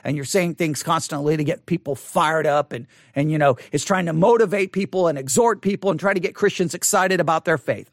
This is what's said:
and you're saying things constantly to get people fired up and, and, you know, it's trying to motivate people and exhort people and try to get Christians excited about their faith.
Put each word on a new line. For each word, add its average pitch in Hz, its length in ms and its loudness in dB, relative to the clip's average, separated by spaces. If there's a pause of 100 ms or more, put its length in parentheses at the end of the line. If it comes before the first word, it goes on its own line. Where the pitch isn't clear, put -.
and 147 120 -4
you're 139 100 -8
saying 175 300 0
things 156 260 -2
constantly 156 540 -2
to 151 80 -2
get 160 200 -4
people 147 300 -4
fired 160 520 0
up 147 260 0
and, 123 160 -10 (260)
and, 147 160 0
you 156 80 -2
know, 139 180 4 (160)
it's 147 120 -2
trying 185 220 0
to 165 60 -4
motivate 196 600 2
people 185 340 0
and 151 100 0
exhort 208 460 0
people 196 280 -2
and 160 80 0
try 196 140 0
to 190 80 -2
get 175 140 -4
Christians 185 400 0
excited 185 460 2
about 160 240 0
their 160 140 2
faith. - 340 -6